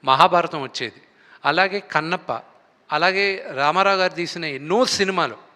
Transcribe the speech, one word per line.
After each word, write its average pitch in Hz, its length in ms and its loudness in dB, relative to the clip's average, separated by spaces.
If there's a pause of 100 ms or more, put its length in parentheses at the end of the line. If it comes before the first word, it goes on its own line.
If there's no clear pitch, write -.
మహాభారతం 165 580 4
వచ్చేది, 123 400 -10 (420)
అలాగే 185 360 0
కన్నప్ప, 170 520 -4 (600)
అలాగే 190 520 0 (100)
రామారావు 180 440 2
గారు 180 140 0
తీసిన 170 320 -8
ఎన్నో 156 400 0
సినిమాలు 185 520 -2 (200)